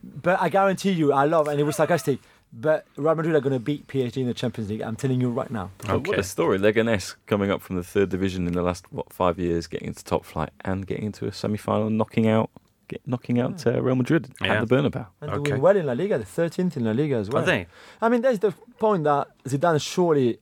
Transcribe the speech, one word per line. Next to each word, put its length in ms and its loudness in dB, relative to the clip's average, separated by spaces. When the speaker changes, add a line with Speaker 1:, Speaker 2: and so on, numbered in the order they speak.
Speaker 1:
But 360 -2
I 100 0
guarantee 420 2
you, 200 2
I 140 4
love, 240 2
and 100 -2
it 40 2
was 120 0
sarcastic, 440 0
but 320 0
Real 200 2
Madrid 200 0
are 60 4
gonna 180 0
beat 280 -6
P 180 -2
S 80 -6
G 80 -4
in 60 -2
the 60 -2
Champions 360 -6
League. 120 -6
I'm 140 -6
telling 240 0
you 120 2
right 200 -4
now. 280 -8
Speaker 2:
But 280 -2
what 20 -4
Speaker 3:
Okay. 100 0
Speaker 2:
a 40 -2
story. 360 0
Leganés 560 2
coming 260 0
up 100 -2
from 140 -8
the 80 -2
third 260 2
division 380 -2
in 60 -2
the 80 0
last, 320 -2
what, 180 -8
five 260 0
years, 300 -2
getting 220 -8
into 160 -14
top 180 -2
flight 280 -6
and 260 -4
getting 200 -6
into 180 -8
a 80 -6
semi-final, 560 -2
knocking 380 0
out, 240 2
get, 180 -10
knocking 340 -4
out, 260 -4
Speaker 1:
Yeah. 80 4
Speaker 2:
uh, 80 0
Real 140 0
Madrid 340 0
Speaker 3:
Yeah. 200 0
Speaker 2:
at 80 -2
the 60 4
Bernabeu. 320 0
Speaker 1:
And 120 -8
Speaker 3:
Okay. 200 -2
Speaker 1:
doing 100 0
well 140 6
in 120 0
La 60 -2
Liga, 240 -2
the 80 -6
thirteenth 520 -2
in 80 0
La 60 2
Liga 240 0
as 140 -2
Speaker 3:
Are 40 -4
Speaker 1:
well. 120 2
Speaker 3:
they? 220 0
Speaker 1:
I 60 2
mean, 140 4
there's 180 2
the 140 0
point 260 2
that 220 2
Zidane 360 2
surely 600 2